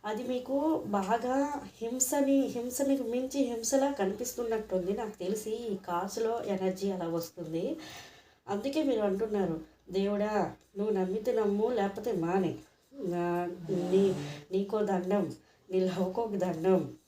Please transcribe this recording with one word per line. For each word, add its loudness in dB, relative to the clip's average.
అది -4
మీకు 0
బాగా 0
హింసని, 2
హింసని 0
మించి -2
హింసలా 2
కనిపిస్తున్నట్టుంది -2
నాకు -4
తెలిసి. -4
ఈ -4
కార్డ్స్లో -2
ఎనర్జీ -2
అలా -4
వస్తుంది. -4
అందుకే -2
మీరు 2
అంటున్నారు, 0
"దేవుడా, 0
నువ్వు 2
నమ్మితే 0
నమ్ము, 4
లేకపోతే 0
మానే. 2
నా, -2
నీ, 4
నీకో 0
దండం, 2
నీ 4
లవ్‌కో 0
ఒక -2
దండం. 2